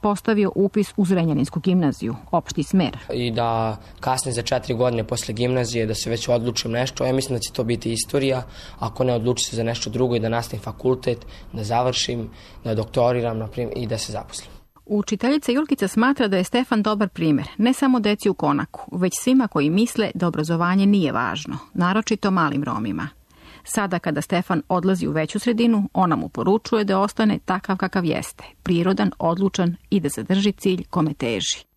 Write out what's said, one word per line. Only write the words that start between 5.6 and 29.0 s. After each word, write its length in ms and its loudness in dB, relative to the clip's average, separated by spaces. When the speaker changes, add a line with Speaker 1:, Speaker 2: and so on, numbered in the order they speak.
Speaker 2:
da 80 -2
se 160 -6
već 180 -4
odlučim 420 0
nešto, 340 -2
ja 80 2
mislim 240 0
da 40 -2
će 120 -8
to 120 -2
biti 280 -2
istorija, 500 0
ako 260 -2
ne 80 2
odlučim 320 0
se 120 -8
za 60 -2
nešto 280 -4
drugo 260 0
i 40 2
da 80 0
nastavim 340 -4
fakultet, 640 0
da 120 -6
završim, 680 0
da 100 0
doktoriram, 640 2
na 80 -4
primjer, 320 -6
i 80 -4
da 120 -4
se 140 -8
zaposlim. 380 -10
Speaker 1:
Učiteljica 640 0
Julkica 360 0
smatra 400 2
da 80 2
je 80 2
Stefan 380 0
dobar 260 0
primer, 400 0
ne 140 4
samo 280 2
deci 280 0
u 60 2
Konaku, 640 -2
već 220 2
svima 280 4
koji 220 2
misle 440 2
da 140 0
obrazovanje 580 2
nije 260 4
važno, 460 -4
naročito 560 0
malim 340 2
Romima. 440 -4
Sada 340 -2
kada 220 -2
Stefan 480 0
odlazi 380 2
u 60 -2
veću 260 -2
sredinu, 560 2
ona 220 2
mu 120 -4
poručuje 560 0
da 140 2
ostane 460 0
takav 320 -2
kakav 280 -2
jeste, 400 -4
prirodan, 560 2